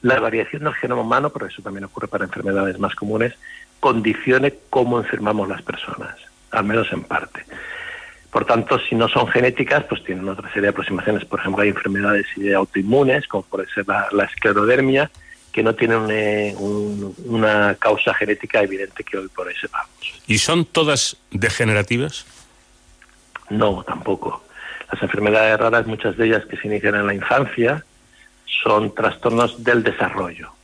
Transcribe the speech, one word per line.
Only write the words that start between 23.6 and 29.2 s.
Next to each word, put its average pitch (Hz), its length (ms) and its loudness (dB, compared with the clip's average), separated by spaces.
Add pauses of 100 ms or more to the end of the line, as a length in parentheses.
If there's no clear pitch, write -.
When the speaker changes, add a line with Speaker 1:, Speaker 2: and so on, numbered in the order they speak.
Speaker 1:
tampoco. - 560 -4 (480)
Las - 100 -6
enfermedades 107 560 4
raras, 113 300 2
muchas 107 300 -2
de 117 100 4
ellas 110 180 2
que - 120 -10
se - 100 -8
inician 104 280 0
en 101 120 2
la 101 60 0
infancia, 123 720 0 (600)
son 107 480 2
trastornos 117 680 0